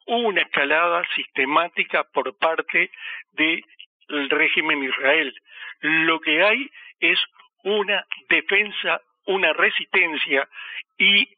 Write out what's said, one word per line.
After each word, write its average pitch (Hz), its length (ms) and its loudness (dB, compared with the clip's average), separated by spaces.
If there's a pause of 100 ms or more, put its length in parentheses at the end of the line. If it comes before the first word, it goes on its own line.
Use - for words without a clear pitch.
una 226 340 0
escalada 160 600 0 (120)
sistemática 156 880 -2 (100)
por 131 240 -2
parte 165 540 0 (420)
del 160 300 0 (640)
régimen 151 540 0
Israel. 135 500 0 (480)
Lo 160 380 2
que 156 240 2
hay 233 260 2 (300)
es - 200 2 (440)
una 202 420 0 (240)
defensa, 185 720 0 (240)
una 185 280 2
resistencia 165 920 0 (500)
y 202 300 2 (100)